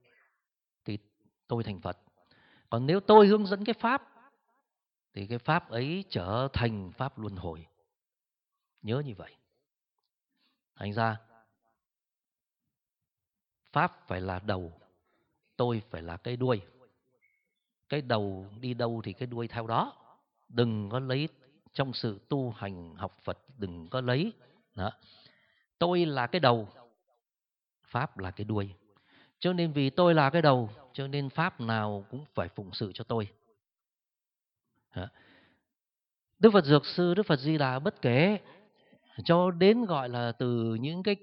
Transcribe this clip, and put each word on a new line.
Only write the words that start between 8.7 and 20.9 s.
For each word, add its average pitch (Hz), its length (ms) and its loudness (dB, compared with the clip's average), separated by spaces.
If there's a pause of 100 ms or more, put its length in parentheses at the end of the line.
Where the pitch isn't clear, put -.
Nhớ 113 240 -4
như 117 100 -12
vậy. 87 200 -20 (1400)
Thành 104 180 -8
ra, 113 240 -2 (2500)
Pháp - 360 -2
phải 92 140 -6
là 92 180 -6
đầu, 92 420 -6 (760)
tôi 120 340 -2
phải 82 120 -12
là 85 160 -10
cái 123 200 -8
đuôi. 120 240 0 (1300)
Cái 147 120 -2
đầu 101 460 -2 (120)
đi 123 140 -6
đâu 117 300 -4
thì 101 100 -8
cái 127 140 -8
đuôi 117 200 -8
theo 113 200 -8
đó. 147 500 -4 (320)
Đừng 113 400 0
có 120 100 -4